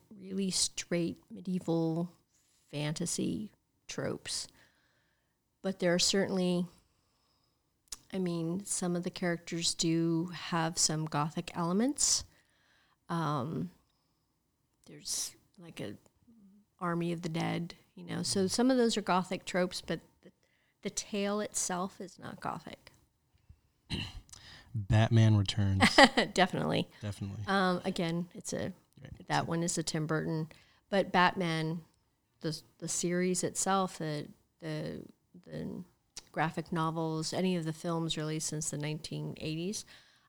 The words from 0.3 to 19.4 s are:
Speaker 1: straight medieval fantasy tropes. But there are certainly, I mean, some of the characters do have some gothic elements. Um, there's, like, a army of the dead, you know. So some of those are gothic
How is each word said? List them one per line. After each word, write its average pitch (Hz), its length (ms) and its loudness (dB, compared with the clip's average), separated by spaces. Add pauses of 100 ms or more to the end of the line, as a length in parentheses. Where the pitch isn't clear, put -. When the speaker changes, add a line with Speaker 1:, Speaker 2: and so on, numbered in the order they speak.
Speaker 1:
straight - 680 0 (140)
medieval 170 800 0 (600)
fantasy 156 800 -4 (360)
tropes. - 600 -6 (1160)
But 190 160 -4
there 175 140 4
are 175 60 4
certainly, 180 680 2 (1500)
I 190 60 -2
mean, 170 460 -2
some 180 300 -2
of 175 80 -2
the 180 60 -6
characters 170 640 -2
do 165 640 2
have 165 420 -2
some 156 280 2
gothic 156 500 -2
elements. 190 680 2 (840)
Um, 165 640 -2 (1120)
there's, - 480 -8 (260)
like, 170 200 -16
a 104 160 -8 (840)
army 170 320 0
of 170 120 -4
the 170 60 -4
dead, 170 440 -2 (220)
you 175 100 -16
know. - 160 -4
So 190 240 2
some 233 240 4
of 262 80 6
those 233 180 4
are 208 60 0
gothic 185 440 2